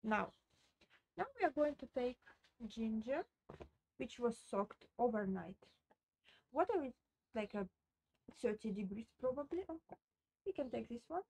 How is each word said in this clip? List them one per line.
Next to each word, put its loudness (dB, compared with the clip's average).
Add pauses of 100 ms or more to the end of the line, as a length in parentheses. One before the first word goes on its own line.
Now, 2 (840)
now 0 (120)
we 2
are 6
going 4
to -10
take 0 (480)
ginger, 0 (720)
which -6
was 2 (120)
soaked -2 (120)
overnight. 0 (880)
Water 4
is -6 (420)
like -2
a 0 (720)
thirty 2
degrees -4 (120)
probably. -2
Oh, -6 (640)
we -4
can -2
take -4
this -8
one. -2